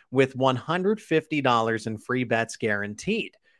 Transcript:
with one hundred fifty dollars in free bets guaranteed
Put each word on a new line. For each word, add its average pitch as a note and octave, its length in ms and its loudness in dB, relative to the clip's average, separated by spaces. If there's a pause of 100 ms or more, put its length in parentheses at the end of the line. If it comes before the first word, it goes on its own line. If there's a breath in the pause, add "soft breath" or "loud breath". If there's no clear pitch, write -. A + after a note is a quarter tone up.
(120 soft breath)
with C3 240 2
one B2+ 220 2
hundred F#3 420 -2
fifty D#3 420 -2
dollars A2+ 460 2
in A2 100 -6
free B2+ 280 -4
bets A2+ 320 -2
guaranteed G#2 800 -4 (220)